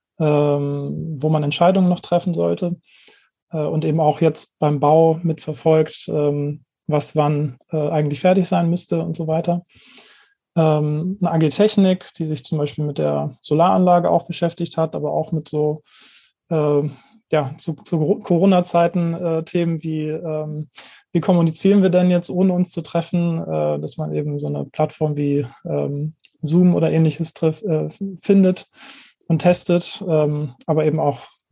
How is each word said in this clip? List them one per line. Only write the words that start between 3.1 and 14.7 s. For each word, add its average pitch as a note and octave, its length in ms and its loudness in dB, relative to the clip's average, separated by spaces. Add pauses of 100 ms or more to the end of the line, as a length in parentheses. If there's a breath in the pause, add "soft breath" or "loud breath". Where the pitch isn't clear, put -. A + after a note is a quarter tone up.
äh, E3 60 -6
und D3+ 280 -2
eben D#3+ 140 0
auch D3+ 220 2
jetzt - 380 -2
beim D3 200 2
Bau D#3+ 440 4
mitverfolgt, D#3+ 880 0
ähm, D3 520 -2 (260)
was D3 280 -2
wann, D3 420 0 (140)
äh, D3+ 180 -2
eigentlich D3+ 300 -2
fertig F#3 280 2
sein E3+ 220 0
müsste E3+ 340 -4
und E3 120 -6
so D#3+ 120 -6
weiter. E3+ 380 -2 (920 loud breath)
Ähm, D#3 680 0
eine F3 100 0
A E3 60 0
G D#3+ 120 4
Technik, G3 680 2
die E3 80 -4
sich D#3 180 -6
zum D#3+ 140 -4
Beispiel D3 280 -4
mit C#3+ 120 -6
der D3 340 -2 (100)
Solaranlage F3 680 4
auch E3 180 0
beschäftigt E3+ 500 -4